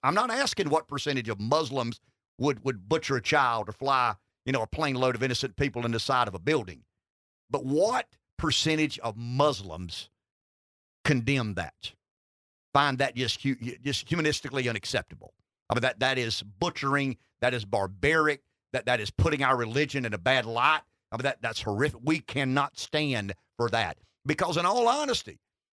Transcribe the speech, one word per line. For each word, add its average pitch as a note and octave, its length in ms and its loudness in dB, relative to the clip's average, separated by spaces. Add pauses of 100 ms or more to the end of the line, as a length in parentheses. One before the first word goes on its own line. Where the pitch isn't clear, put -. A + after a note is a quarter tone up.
I'm C#3+ 100 4
not A#3 160 2
asking A3+ 400 0
what D#3 180 2
percentage C#3 400 -2
of G#2 120 -4
Muslims B2+ 600 0 (380)
would, C3 260 0
would G#2 240 -4
butcher D#3 280 0
a A#2+ 60 0
child A#2+ 460 4
or G#2+ 60 -10
fly, C3 420 2 (300)
you C3 60 -2
know, C3 100 2
a A2 60 -2
plane D3 280 -2
load B2+ 200 2
of A2+ 80 -2
innocent B2+ 320 -2
people B2 300 -2
in A#2 60 0
the A2+ 80 0
side B2 280 2
of F#2 80 -8
a E2+ 40 -10
building, F#2 440 -2 (640)
but C3 160 -4
what F#3+ 420 2 (300)
percentage D#3 640 0
of A2 180 -6
Muslims A2 920 -2 (920)
condemn B2 520 0
that, - 380 -10 (800)
find C#3 260 2
that C3 160 -2
just A#2+ 260 -2
hu-, C3+ 140 0 (280)
just C3+ 240 -4
humanistically C#3 640 0
unacceptable? - 640 -6 (360)
I - 40 0
mean, A#2+ 80 2
that, B2 180 0
that C3 180 2
is A2+ 260 -2
butchering, C#3 760 -2 (240)
that G#2 120 2
is A2 120 -6
barbaric, C3 760 2 (300)
that, B2+ 140 -2
that B2 140 2
is G#2+ 120 -6
putting D3 320 2
our C3 140 4
religion C3 480 -2
in G#2+ 80 -4
a G#2 60 -4
bad B2 260 2
light. B2 360 2 (300)
I A2+ 60 -4
mean, B2+ 60 -4
that, C3+ 180 -2
that's A2+ 220 -4
horrific. A2+ 400 0
We D#3 160 2
cannot C#3 580 -2
stand B2 560 -2 (240)
for A#2 120 2
that A2 280 0 (280)
because, D#3+ 320 0
in F3 80 2
all A#3 220 4
honesty, C4 520 0 (340)